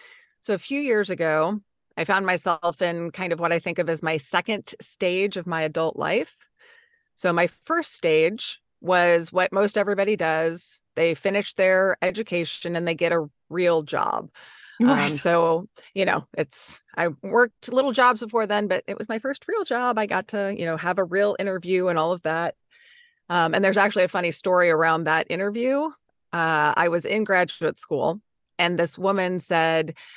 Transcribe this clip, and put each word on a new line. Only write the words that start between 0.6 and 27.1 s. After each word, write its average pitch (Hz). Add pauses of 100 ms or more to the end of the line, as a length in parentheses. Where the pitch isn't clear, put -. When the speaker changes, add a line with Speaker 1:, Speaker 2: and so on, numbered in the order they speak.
Speaker 1:
years 220
ago, 165 (360)
I 165
found 196
myself 175
in 170
kind 185
of 160
what 170
I 170
think 170
of 165
as 165
my 160
second 190
stage 190
of 175
my 165
adult 156
life. 175 (800)
So 180
my 170
first -
stage 160 (200)
was 175
what 180
most 202
everybody 202
does. 165 (160)
They 165
finish 196
their 185
education 175
and 170
they 170
get 165
a 165 (220)
real 170
job. - (540)
Um, 247
Speaker 2:
Right. 196
Speaker 1:
so, 170 (260)
you 196
know, 175 (100)
it's, - (140)
I 170 (140)
worked 233
little 262
jobs 247
before 226
then, 208
but 185
it 202
was 220
my 226
first 269
real 403
job. 247
I 214
got 185
to, 202
you 170
know, 165
have 175
a 190
real 196
interview 185
and 175
all 165
of 180
that. 160 (720)
Um, 165
and 196
there's 190
actually 202
a 175
funny 175
story 180
around 160
that 160
interview. 233 (480)
Uh, 160
I 175
was 170
in 214